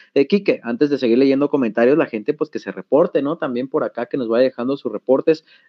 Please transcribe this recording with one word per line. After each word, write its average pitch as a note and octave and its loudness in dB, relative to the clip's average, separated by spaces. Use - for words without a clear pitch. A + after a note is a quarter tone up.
Eh, C#3 4
Quique, G3 0
antes A#2+ -2
de C#3+ 0
seguir B2 2
leyendo C3+ 2
comentarios, B2+ 2
la D#3 2
gente, A2+ -6
pues, D3+ -4
que - -10
se G2+ -10
reporte, D3 0
¿no? C#3 -4
También C3+ -6
por C#3+ -2
acá, A#2+ -8
que - -10
nos B2 -4
vaya A#2 2
dejando B2+ -4
sus A#2+ -6
reportes, C3+ 0